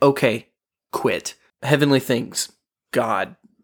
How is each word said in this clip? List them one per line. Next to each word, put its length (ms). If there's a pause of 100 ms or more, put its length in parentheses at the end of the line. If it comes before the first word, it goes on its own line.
"Okay, 480 (420)
quit." 440 (280)
Heavenly 380
things, 500 (400)
God, 460 (260)